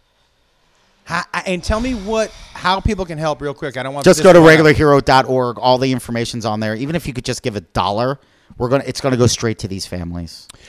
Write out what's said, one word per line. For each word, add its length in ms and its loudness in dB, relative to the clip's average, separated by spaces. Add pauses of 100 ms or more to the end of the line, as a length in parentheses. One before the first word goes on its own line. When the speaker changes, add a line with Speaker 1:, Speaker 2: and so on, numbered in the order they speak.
(1040)
Speaker 1:
How, 180 -6 (120)
I, 120 -4
and 160 -4
tell 180 -2
me 140 -4
what, 360 -4 (240)
how 260 -2
people 240 -2
can 140 -10
help 240 -4
real 120 -6
quick. 220 -10
I 60 -6
don't 100 -8
want 120 -8
Speaker 2:
Just 140 6
Speaker 1:
this 60 -4
Speaker 2:
go 80 8
to 80 10
Speaker 1:
one 60 10
out. 40 10
Speaker 2:
regular 220 6
hero 280 4
dot 280 4
org. 300 -2
All 200 2
the 140 0
information's 540 -6
on 140 -4
there. 140 -4
Even 220 -8
if 100 -8
you 60 -10
could 140 -10
just 160 -8
give 140 -6
a 40 -6
dollar, 580 -4 (380)
we're 140 -4
gonna, 160 0
it's 160 -10
gonna 160 0
go 80 4
straight 340 -2
to 80 -10
these 160 -10
families. 640 -12 (200)